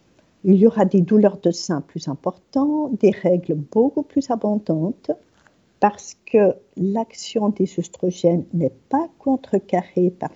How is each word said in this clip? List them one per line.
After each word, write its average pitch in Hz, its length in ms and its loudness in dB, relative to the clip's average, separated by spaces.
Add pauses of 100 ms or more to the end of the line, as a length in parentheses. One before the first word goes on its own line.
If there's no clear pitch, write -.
(440)
Il 196 120 6
y 196 100 6
aura 220 180 2
des 190 160 2
douleurs 202 380 2
de - 120 0
sein 175 300 -4
plus - 280 -12
importantes, 277 920 -4
des 202 100 6
règles 180 440 0
beaucoup 220 480 -2
plus - 280 -4
abondantes, 208 800 -4 (720)
parce - 360 -2 (100)
que 202 280 4 (220)
l'action 208 720 -4
des 196 200 -2 (100)
œstrogènes 175 640 -2 (100)
n'est 165 180 0 (160)
pas 320 200 -2 (100)
contrecarrée 190 920 -2
par - 260 -10